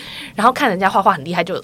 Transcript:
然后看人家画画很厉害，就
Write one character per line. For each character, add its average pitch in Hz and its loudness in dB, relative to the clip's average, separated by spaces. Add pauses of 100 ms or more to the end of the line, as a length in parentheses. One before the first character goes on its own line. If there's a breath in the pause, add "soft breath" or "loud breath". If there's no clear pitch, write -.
(360 loud breath)
然 214 4
后 254 6
看 269 0
人 185 -2
家 190 4
画 208 2
画 202 4
很 170 -2
厉 170 -6
害， 175 0
就 170 -6